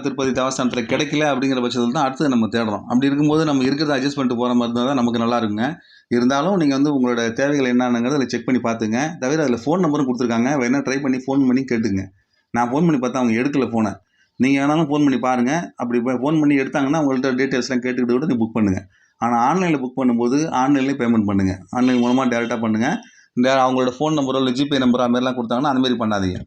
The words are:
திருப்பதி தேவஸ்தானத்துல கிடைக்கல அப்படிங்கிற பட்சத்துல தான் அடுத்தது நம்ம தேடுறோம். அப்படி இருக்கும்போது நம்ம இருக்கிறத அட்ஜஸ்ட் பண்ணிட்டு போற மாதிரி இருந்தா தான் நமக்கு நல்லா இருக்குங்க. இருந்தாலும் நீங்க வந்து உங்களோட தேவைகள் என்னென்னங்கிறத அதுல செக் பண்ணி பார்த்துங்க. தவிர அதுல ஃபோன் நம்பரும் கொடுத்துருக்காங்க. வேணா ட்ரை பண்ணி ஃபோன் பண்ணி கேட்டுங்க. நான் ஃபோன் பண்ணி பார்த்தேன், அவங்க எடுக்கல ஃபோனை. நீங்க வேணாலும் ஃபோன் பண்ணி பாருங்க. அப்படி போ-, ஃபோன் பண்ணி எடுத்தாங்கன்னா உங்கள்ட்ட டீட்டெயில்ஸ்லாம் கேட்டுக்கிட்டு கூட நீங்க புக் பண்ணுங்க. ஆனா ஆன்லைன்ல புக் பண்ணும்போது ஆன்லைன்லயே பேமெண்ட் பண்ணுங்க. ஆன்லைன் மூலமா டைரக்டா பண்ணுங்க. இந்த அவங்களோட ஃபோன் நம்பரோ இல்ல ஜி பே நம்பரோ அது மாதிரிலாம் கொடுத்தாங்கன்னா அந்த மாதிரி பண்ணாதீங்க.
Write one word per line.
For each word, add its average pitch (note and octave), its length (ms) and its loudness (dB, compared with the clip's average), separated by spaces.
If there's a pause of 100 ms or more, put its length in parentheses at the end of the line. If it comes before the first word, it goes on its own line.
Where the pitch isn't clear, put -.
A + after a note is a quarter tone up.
திருப்பதி C3+ 320 -2
தேவஸ்தானத்துல B2+ 500 -2
கிடைக்கல C#3+ 440 -2
அப்படிங்கிற C3+ 340 0
பட்சத்துல A#2+ 340 0
தான் D3+ 120 0
அடுத்தது C#3+ 240 -2
நம்ம A2+ 160 2
தேடுறோம். G#2+ 360 -2
அப்படி C3+ 260 0
இருக்கும்போது D3+ 360 2
நம்ம C#3 200 0
இருக்கிறத C#3+ 300 0
அட்ஜஸ்ட் C#3 240 -2
பண்ணிட்டு B2+ 180 0
போற B2 180 0
மாதிரி A#2+ 140 2
இருந்தா A#2+ 160 -2
தான் C3+ 160 0
நமக்கு A#2+ 220 0
நல்லா A#2+ 160 2
இருக்குங்க. A2 280 -2 (440)
இருந்தாலும் C#3 460 2
நீங்க C#3+ 180 2
வந்து C#3+ 180 2
உங்களோட B2 300 0 (100)
தேவைகள் C3+ 380 0
என்னென்னங்கிறத B2 460 0
அதுல B2 120 0
செக் A#2 180 -6
பண்ணி B2+ 160 2
பார்த்துங்க. A2+ 380 -2 (180)
தவிர D3+ 240 0
அதுல A#2+ 160 0
ஃபோன் E3+ 260 0
நம்பரும் D3 240 0
கொடுத்துருக்காங்க. A#2+ 500 0
வேணா B2+ 220 0
ட்ரை C3+ 200 -2
பண்ணி C3 180 -2
ஃபோன் C3+ 280 0
பண்ணி B2+ 180 2
கேட்டுங்க. A2 400 -2 (500)
நான் A#2+ 160 0
ஃபோன் D#3 160 2
பண்ணி D3 140 2
பார்த்தேன், B2+ 220 -2
அவங்க A2+ 160 2
எடுக்கல C3+ 280 0
ஃபோனை. A2 260 -2 (480)
நீங்க C#3 180 2
வேணாலும் D3 300 0
ஃபோன் D3 160 2
பண்ணி C3 140 2
பாருங்க. B2+ 340 0 (240)
அப்படி A#2+ 220 -2
போ-, B2 200 -2
ஃபோன் D3+ 220 0
பண்ணி D3 160 4
எடுத்தாங்கன்னா C#3+ 440 0
உங்கள்ட்ட C3+ 340 0
டீட்டெயில்ஸ்லாம் B2+ 500 -2
கேட்டுக்கிட்டு B2 320 0
கூட D3 100 -2
நீங்க B2 140 0
புக் A2 160 -2
பண்ணுங்க. F#2+ 240 0 (400)
ஆனா A#2+ 220 0
ஆன்லைன்ல D#3+ 380 2
புக் B2 180 -8
பண்ணும்போது A#2+ 400 2 (160)
ஆன்லைன்லயே C3 420 2
பேமெண்ட் A#2 320 2
பண்ணுங்க. F#2+ 240 0 (180)
ஆன்லைன் B2 320 2
மூலமா B2+ 260 2
டைரக்டா A#2 320 -2
பண்ணுங்க. A2 280 0 (460)
இந்த B2 200 2
அவங்களோட B2+ 380 2
ஃபோன் D#3 240 -2
நம்பரோ C3+ 240 0
இல்ல C3 100 2
ஜி C3 160 -2
பே C#3 120 0
நம்பரோ B2 260 4
அது A#2+ 80 2
மாதிரிலாம் B2+ 260 0
கொடுத்தாங்கன்னா B2 340 0
அந்த C3 100 2
மாதிரி B2 160 0
பண்ணாதீங்க. G2 480 0